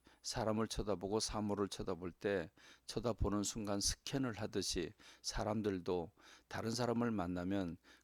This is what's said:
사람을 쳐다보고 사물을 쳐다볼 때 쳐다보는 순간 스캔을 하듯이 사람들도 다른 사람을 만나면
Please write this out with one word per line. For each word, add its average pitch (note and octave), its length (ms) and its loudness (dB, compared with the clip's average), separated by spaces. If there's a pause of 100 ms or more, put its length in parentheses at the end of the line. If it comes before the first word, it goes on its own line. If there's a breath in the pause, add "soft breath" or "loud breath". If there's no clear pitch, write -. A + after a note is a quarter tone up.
(220 loud breath)
사람을 A2 460 0
쳐다보고 G#2 540 0
사물을 G#2 480 0
쳐다볼 F2 420 -4
때 G2 400 0 (360 loud breath)
쳐다보는 G#2 560 0
순간 G2+ 360 -2
스캔을 C3 600 0
하듯이 F#2+ 500 0 (300 loud breath)
사람들도 G2 920 0 (380 loud breath)
다른 A2 220 -2
사람을 A#2+ 380 2
만나면 F2+ 680 0 (260 loud breath)